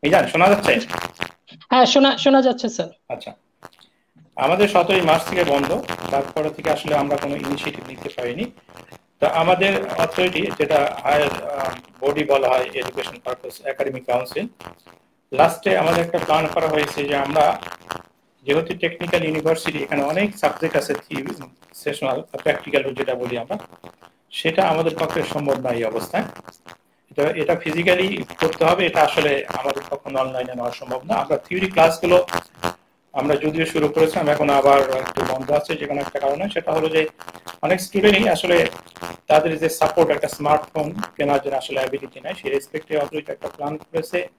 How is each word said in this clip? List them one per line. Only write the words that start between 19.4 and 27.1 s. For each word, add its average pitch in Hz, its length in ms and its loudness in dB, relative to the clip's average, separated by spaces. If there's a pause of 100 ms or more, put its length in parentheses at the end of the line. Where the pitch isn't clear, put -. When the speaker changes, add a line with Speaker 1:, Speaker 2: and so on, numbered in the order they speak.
Speaker 1:
এখানে 143 240 -2
অনেক 185 360 0
সাবজেক্ট 156 380 0
আছে, 143 180 0
থিওরি, 135 400 -8 (400)
সেশনাল, 139 480 -4 (100)
প্র্যাকটিক্যাল 139 640 -2
যেটা 131 200 -2
বলি 123 240 -6
আমরা, 151 200 -6 (720)
সেটা 165 380 0
আমাদের 165 300 2
পক্ষে 160 240 -2
সম্ভব 139 440 -2
নয় 123 100 -2
এই 117 80 -2
অবস্থায়। 110 400 -4 (920)